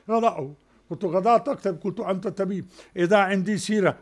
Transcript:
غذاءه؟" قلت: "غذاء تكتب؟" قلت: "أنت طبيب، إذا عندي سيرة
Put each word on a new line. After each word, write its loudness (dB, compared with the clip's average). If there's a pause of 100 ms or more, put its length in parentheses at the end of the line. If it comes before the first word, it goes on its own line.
غذاءه؟" 0 (360)
قلت: -6
"غذاء 4
تكتب؟" -4
قلت: -6
"أنت -4
طبيب، -4 (320)
إذا 4
عندي 2
سيرة 0